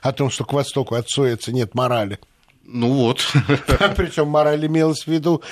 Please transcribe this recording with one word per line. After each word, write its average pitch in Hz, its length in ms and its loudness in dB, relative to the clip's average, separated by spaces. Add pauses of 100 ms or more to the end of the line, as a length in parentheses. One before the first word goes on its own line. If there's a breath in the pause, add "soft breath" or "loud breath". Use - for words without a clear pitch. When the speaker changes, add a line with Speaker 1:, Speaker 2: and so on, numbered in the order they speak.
Speaker 1:
о 135 100 0
том, 135 180 0
что - 160 -6
к - 80 -8
востоку 135 420 -2
от 120 140 -4
Суэца 120 420 0
нет 120 220 -2
морали. 117 460 -2 (520)
Speaker 2:
Ну 120 200 0
вот. 120 420 2
Speaker 1:
<laughs> 147 640 2
Причём 160 300 0
мораль 151 400 2
имелась 160 380 0
в - 20 -18
виду 160 340 0 (100)